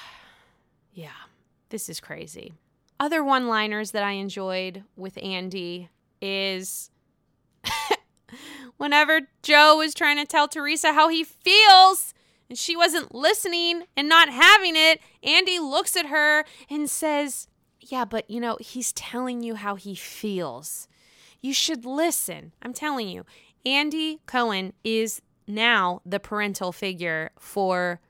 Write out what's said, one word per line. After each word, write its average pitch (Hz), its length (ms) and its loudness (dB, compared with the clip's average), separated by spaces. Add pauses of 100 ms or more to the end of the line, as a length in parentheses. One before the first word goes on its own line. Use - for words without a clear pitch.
(920)
Yeah, 156 160 -18 (600)
this - 200 -12
is 160 100 -14
crazy. 160 540 -18 (460)
Other 302 240 0
one-liners 214 680 -2
that 208 120 -4
I 202 100 -4
enjoyed 190 720 -8 (120)
with 190 260 -14
Andy 180 680 -10 (300)
is 196 720 -6 (720)
<laughs> - 60 -8 (1080)
whenever 294 440 2 (220)
Joe 302 340 8
was 311 160 -2
trying 294 240 0
to 294 80 -4
tell 294 220 2
Teresa 302 460 -2
how 311 160 6
he 320 140 -2
feels 381 920 8 (340)
and 240 80 -12
she 339 180 -6
wasn't 339 380 0
listening 339 720 -2 (120)
and 285 140 -2
not 330 200 8
having 349 460 6
it, 320 240 4 (220)
Andy 359 380 0
looks 302 360 -2
at 330 120 -2
her 302 380 2 (240)
and 294 200 -4
says, 294 580 -4 (320)
"Yeah, 254 260 -6
but, 220 240 -8
you 226 100 -8
know, 233 200 -4
he's - 340 -8
telling 240 500 -8
you 226 120 -8
how 202 200 -8
he 190 200 -14
feels. 165 920 -10 (540)
You 262 120 -6
should 254 320 -4
listen." 247 760 -4
I'm 247 120 -12
telling 254 360 -6
you, 180 160 -14 (400)
Andy 302 600 -2
Cohen 208 480 -4 (100)
is 220 380 -4 (240)
now 208 600 0
the 196 140 -6
parental 202 520 -6
figure 170 640 -6
for 180 600 -4 (100)